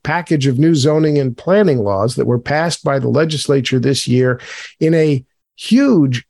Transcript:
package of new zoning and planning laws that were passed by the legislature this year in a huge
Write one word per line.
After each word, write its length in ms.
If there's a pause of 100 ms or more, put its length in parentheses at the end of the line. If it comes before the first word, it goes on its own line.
package 460
of 100
new 160
zoning 460
and 180
planning 460
laws 320
that 100
were 140
passed 440
by 140
the 100
legislature 720
this 300
year 340 (380)
in 160
a 280 (340)
huge 720